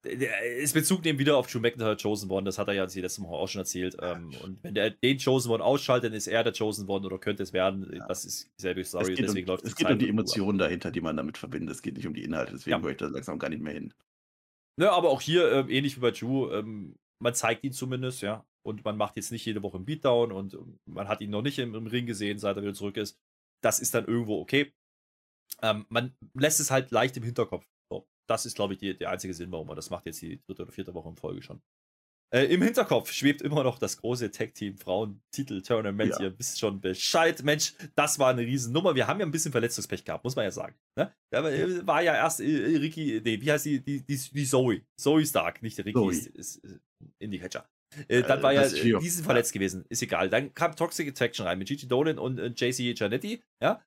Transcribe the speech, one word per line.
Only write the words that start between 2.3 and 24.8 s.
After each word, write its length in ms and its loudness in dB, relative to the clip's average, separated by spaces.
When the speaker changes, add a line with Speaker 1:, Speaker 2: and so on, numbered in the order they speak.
Speaker 1:
das 140 -2
hat 80 0
er 80 2
ja 100 2
die 160 -8
letzte 220 -6
Woche 100 -8
auch 140 -2
schon 140 -6
erzählt. 420 -4
Ähm, 260 -6
und 200 -12
wenn 120 -6
der 160 2
den 260 2
Chosen 340 2
One 120 0
ausschaltet, 480 2
dann 40 -8
ist 120 -6
er 160 2
der 100 0
Chosen 340 -2
One 200 -2
oder 100 -6
könnte 240 -4
es 120 -8
werden. 380 0
Speaker 2:
Ja. 140 -10
Speaker 1:
Das 180 -4
ist 360 -12
dieselbe 220 -2
Speaker 2:
Es 80 -6
Speaker 1:
Story, 260 0
Speaker 2:
geht 100 0
Speaker 1:
deswegen 220 -2
Speaker 2:
um, 60 0
Speaker 1:
läuft 100 -4
Speaker 2:
es 80 -6
Speaker 1:
die 60 -12
Speaker 2:
geht 100 2
Speaker 1:
Zeit 60 6
Speaker 2:
um 40 4
die 80 4
Speaker 1:
irgendwo 160 2
ab. 60 0
Speaker 2:
Emotionen 320 0
dahinter, 320 0
die 100 -2
man 160 -2
damit 220 -6
verbindet. 360 -8
Es 60 -14
geht 160 -8
nicht 80 -10
um 80 -6
die 100 -8
Inhalte, 280 -4
deswegen 260 -2
Speaker 1:
Ja. 60 -4
Speaker 2:
höre 80 -2
ich 60 -6
da 100 -4
langsam 320 -6
gar 100 -4
nicht 140 -6
mehr 100 -8
hin. 220 -12
Speaker 1:
Ne, 120 6
aber 180 6
auch 120 4
hier, 300 6
ähm, 200 4
ähnlich 260 0
wie 40 -6
bei 100 4
Drew, 400 -2
ähm, 460 -6
man 140 0
zeigt 300 0
ihn 100 -4
zumindest, 480 -6
ja. 240 -6
Und 220 -8
man 120 -2
macht 180 -2
jetzt 160 -6
nicht 120 -8
jede 200 -2
Woche 140 -6
einen 80 -8
Beatdown 460 2
und, 220 -8
ähm, 240 -18
man 200 -8
hat 140 -2
ihn 100 -6
noch 100 -2
nicht 160 -4
im, 160 -4
im 140 -8
Ring 180 -2
gesehen, 320 -4
seit 200 -2
er 40 -6
wieder 140 -4
zurück 220 -6
ist. 200 -6
Das 160 4
ist 160 -2
dann 100 2
irgendwo 340 0
okay. 320 0